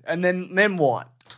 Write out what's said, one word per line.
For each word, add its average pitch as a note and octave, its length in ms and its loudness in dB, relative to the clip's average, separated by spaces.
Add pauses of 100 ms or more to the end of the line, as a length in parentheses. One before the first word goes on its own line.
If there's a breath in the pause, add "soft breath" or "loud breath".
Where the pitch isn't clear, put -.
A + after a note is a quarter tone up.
and E3+ 200 -2
then, F3+ 300 -2
then G3 220 2
what? B2+ 320 0 (300)